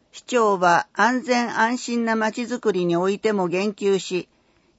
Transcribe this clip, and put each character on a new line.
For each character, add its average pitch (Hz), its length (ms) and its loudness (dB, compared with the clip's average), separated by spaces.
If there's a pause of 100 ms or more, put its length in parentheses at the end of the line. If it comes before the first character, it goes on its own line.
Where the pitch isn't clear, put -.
(120)
市 - 120 -20
長 214 360 2
は 170 340 2
安 233 280 2
全 240 380 -2
安 226 180 0
心 240 280 -4
な 226 100 0
ま 220 160 0
ち 247 120 -6
づ 233 160 -6
く 208 140 0
り 180 120 0
に 170 120 2
お 185 120 0
い 202 100 -2
て 214 140 0
も 190 140 0
言 190 240 -2
及 196 280 0
し、 180 280 -6 (520)